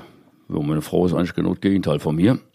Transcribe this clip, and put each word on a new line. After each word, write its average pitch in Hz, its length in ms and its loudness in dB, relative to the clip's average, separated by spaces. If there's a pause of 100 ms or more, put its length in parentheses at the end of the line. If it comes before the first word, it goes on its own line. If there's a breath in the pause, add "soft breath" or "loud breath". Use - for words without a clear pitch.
(500 loud breath)
meine 78 340 -2
Frau 90 220 0
ist 87 80 0
eigentlich 85 200 -2
genau 87 200 -2
das - 80 -8
Gegenteil 90 380 0
von 78 160 -2
mir. 104 220 4 (180)